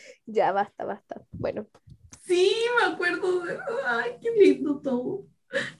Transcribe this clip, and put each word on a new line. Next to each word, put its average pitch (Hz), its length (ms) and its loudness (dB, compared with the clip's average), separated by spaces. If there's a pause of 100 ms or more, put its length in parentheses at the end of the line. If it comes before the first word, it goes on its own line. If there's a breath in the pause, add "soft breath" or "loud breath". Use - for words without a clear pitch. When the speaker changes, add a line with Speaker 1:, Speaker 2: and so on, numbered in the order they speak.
(260 loud breath)
Speaker 1:
ya, 196 280 2
basta, 202 320 -4
basta, - 360 -12 (120)
bueno. - 340 -6 (540)
Speaker 2:
Sí, 370 320 2 (280)
me 349 120 2
acuerdo 359 520 0
de, 359 120 -6 (280)
ay, 480 260 -2 (100)
qué 466 100 -2
lindo 294 500 4
todo. 262 420 -4 (560 loud breath)